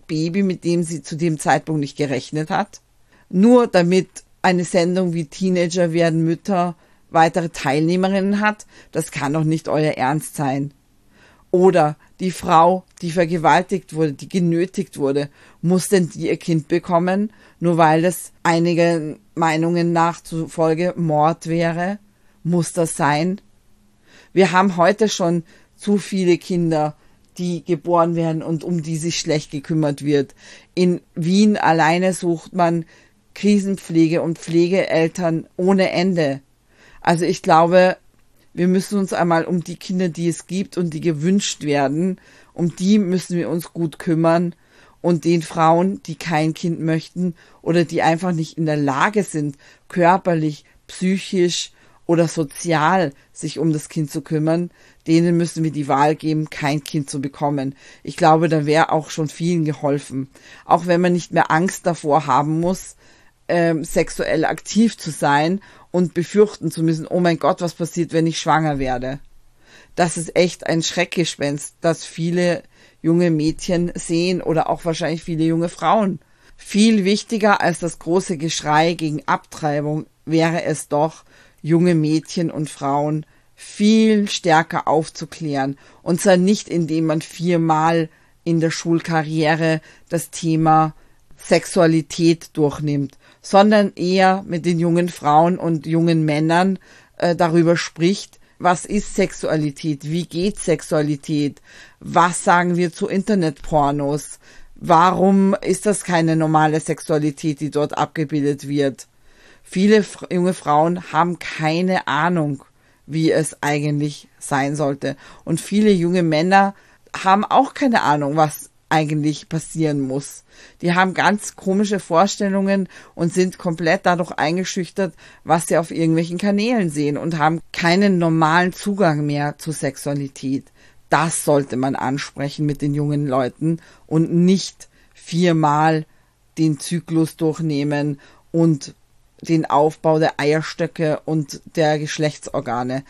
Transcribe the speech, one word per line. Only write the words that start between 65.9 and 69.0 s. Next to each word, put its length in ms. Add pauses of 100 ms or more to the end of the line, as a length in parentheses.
und 220
befürchten 580
zu 120
müssen, 240
oh 140
mein 180
Gott, 220
was 140
passiert, 380
wenn 140
ich 120
schwanger 400
werde? 420 (720)